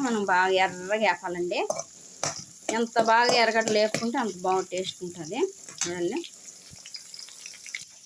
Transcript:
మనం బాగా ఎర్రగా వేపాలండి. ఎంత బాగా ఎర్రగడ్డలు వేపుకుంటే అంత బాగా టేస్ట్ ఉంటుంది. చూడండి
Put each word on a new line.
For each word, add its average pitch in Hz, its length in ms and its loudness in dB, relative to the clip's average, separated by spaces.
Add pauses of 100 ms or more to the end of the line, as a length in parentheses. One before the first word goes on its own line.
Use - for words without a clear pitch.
మనం 220 160 0 (100)
బాగా 185 180 4 (140)
ఎర్రగా 185 400 -4
వేపాలండి. 175 560 0 (1160)
ఎంత 233 180 0 (160)
బాగా 240 180 6 (120)
ఎర్రగడ్డలు 220 400 4
వేపుకుంటే 233 420 0
అంత 185 120 -6 (120)
బాగా 185 240 2
టేస్ట్ 185 340 -6
ఉంటుంది. 170 320 -8 (440)
చూడండి 175 360 -4 (1900)